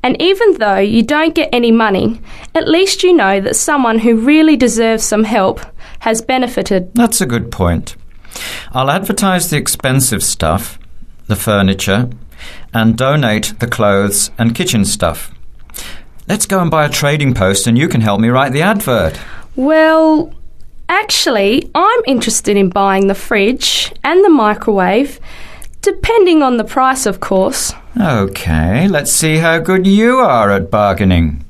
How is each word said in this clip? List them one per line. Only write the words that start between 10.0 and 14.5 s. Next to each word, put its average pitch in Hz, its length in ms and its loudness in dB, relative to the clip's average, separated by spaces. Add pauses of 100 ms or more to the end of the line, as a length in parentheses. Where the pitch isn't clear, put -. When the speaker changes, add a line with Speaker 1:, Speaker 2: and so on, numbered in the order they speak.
Speaker 2:
stuff, - 560 -2 (500)
the 104 100 -2
furniture, 101 720 0 (640)
and 113 240 2
donate 127 600 0
the 117 80 -2
clothes 101 680 0
and 117 160 0